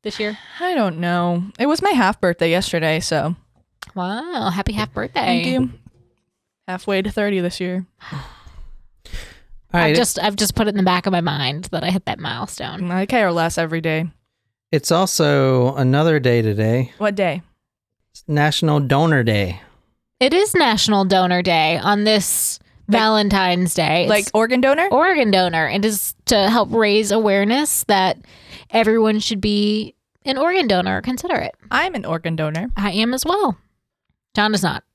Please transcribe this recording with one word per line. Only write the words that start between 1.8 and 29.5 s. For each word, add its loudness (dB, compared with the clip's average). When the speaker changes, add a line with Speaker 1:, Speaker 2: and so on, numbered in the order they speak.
Speaker 2:
my 2
half 2
birthday 0
yesterday, 0
so. -2
Speaker 1:
Wow, -4
happy -4
half -4
birthday. -4
Speaker 2:
Thank 0
you. -2
Halfway -4
to -2
thirty 0
this -4
year. -4
Speaker 3:
All -10
Speaker 1:
I've 2
Speaker 3:
right. 4
Speaker 1:
just, 0
I've -2
just -2
put 0
it 0
in -4
the 2
back 0
of 0
my 0
mind -4
that -4
I -4
hit -2
that -6
milestone. -8
Speaker 2:
I -2
care 2
less -2
every -2
day. -2
Speaker 3:
It's 0
also 2
another 2
day 2
today. 0
Speaker 2:
What -2
day? -2
Speaker 3:
It's -20
National 2
Donor 2
Day. 0
Speaker 1:
It 2
is 2
National 2
Donor 2
Day 2
on 0
this 0
Speaker 2:
Like, 2
Speaker 1:
Valentine's 2
Day. 2
It's 0
Speaker 2:
like 2
organ 2
donor? 2
Speaker 1:
organ 2
donor. 2
It -2
is -4
to 2
help 2
raise 2
awareness 0
that 2
everyone 2
should -4
be 0